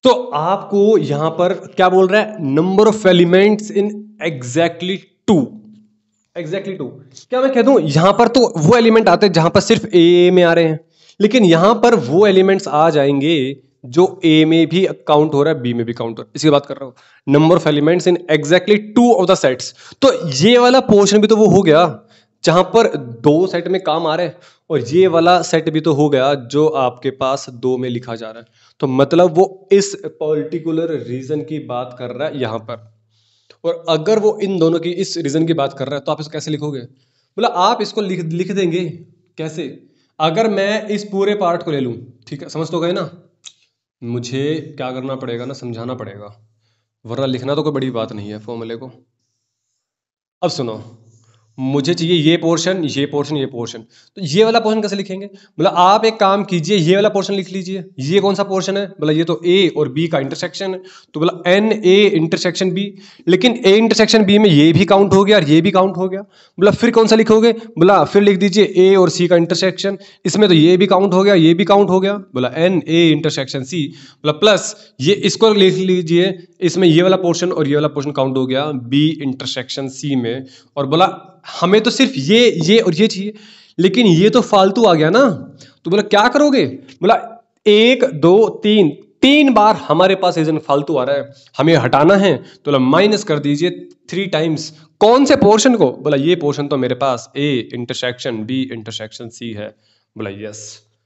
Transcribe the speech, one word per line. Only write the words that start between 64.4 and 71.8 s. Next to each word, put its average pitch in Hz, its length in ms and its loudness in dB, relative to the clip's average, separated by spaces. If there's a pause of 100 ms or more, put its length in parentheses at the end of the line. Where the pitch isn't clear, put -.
ये 156 240 6
भी 170 120 4
काउंट 196 300 2
हो 196 100 6
गया 208 120 4
और 180 80 2
ये 156 160 4
भी 180 100 0
काउंट 190 260 0
हो 185 120 -4
गया। 190 140 -10
बोला - 500 -2
फिर 233 180 0
कौन 233 160 4
सा 220 100 4
लिखोगे? 220 360 4
बोला 190 540 2
फिर 202 160 2
लिख 202 160 2
दीजिए 196 260 2 (160)
ए 190 160 6
और 180 140 4
सी 175 180 -2
का 175 80 2
इंटरसेक्शन, 185 640 -2 (260)
इसमें 196 240 0
तो 180 60 4
ये 165 220 6
भी 190 120 2
काउंट 190 260 2
हो 185 80 2
गया, 202 140 4
ये 165 180 4
भी 170 120 0
काउंट 202 240 2